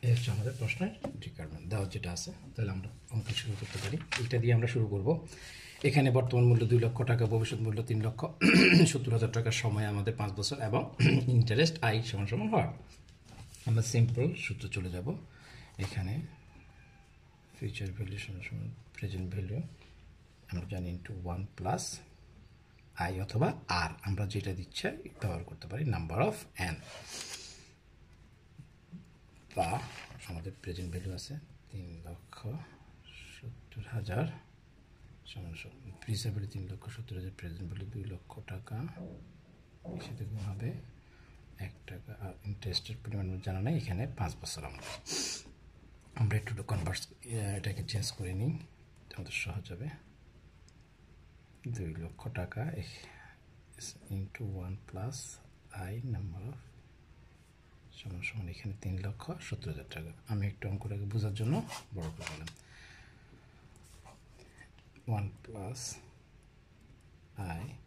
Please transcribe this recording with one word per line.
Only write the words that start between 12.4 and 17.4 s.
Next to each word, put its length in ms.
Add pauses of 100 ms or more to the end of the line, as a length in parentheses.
হয়। 160 (1000)
আমরা 140 (100)
সিম্পল 320 (200)
সূত্র 220 (100)
চলে 200
যাব। 120 (760)
এখানে 300 (1400)